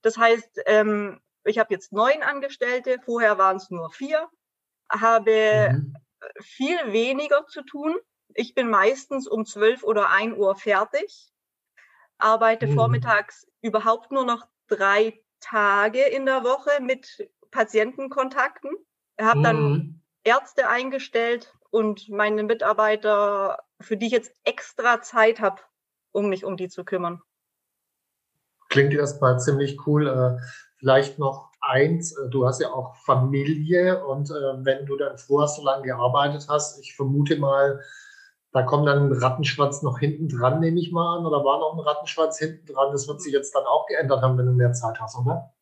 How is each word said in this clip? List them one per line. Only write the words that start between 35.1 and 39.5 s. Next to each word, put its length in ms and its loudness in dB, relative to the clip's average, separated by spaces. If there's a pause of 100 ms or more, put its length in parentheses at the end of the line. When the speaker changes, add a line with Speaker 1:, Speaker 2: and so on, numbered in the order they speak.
Speaker 2:
vorher 280 2
so 180 -8
lange 200 0
gearbeitet 640 0
hast, 320 -4
ich 160 -20
vermute 420 0
mal, 420 2 (720)
da 120 2
kommt 260 2
dann 200 4
ein 40 2
Rattenschwanz 720 0